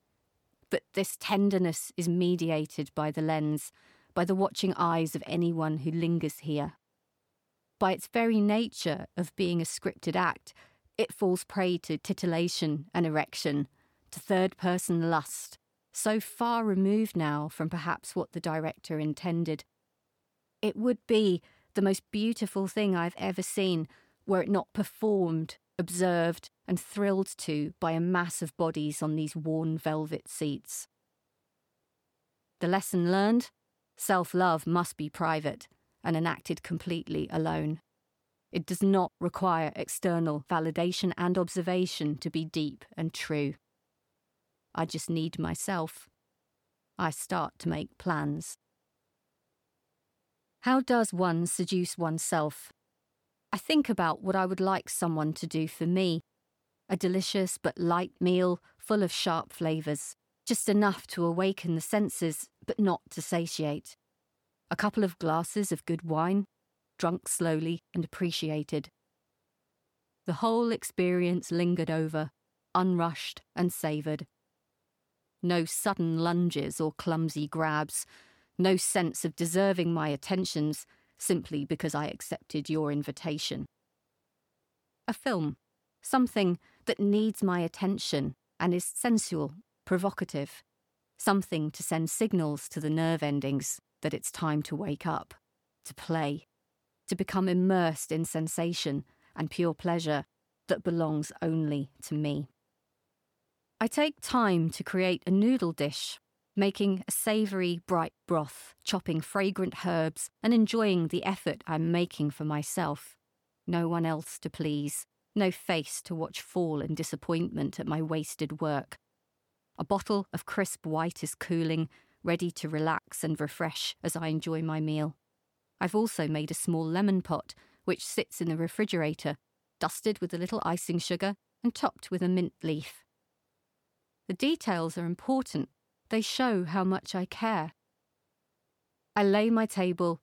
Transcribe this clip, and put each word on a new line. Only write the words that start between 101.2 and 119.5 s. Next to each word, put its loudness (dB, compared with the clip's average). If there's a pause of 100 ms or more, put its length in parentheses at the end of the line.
only 0 (120)
to -6
me. -2 (1300)
I 2
take 0
time 4
to -10
create 0
a -2
noodle 4
dish, -4 (360)
making 2
a -10
savoury, 0
bright 2 (140)
broth, -2 (100)
chopping 0
fragrant -2 (100)
herbs, 0 (120)
and 4
enjoying 4
the -2
effort -2
I'm 0
making 0
for -8
myself. -4 (500)
No 2
one 2
else -4
to -6
please, -2 (280)
no 4
face -4
to -8
watch -6
fall -2
in -2
disappointment -2
at -6
my -2
wasted -4
work. -2 (800)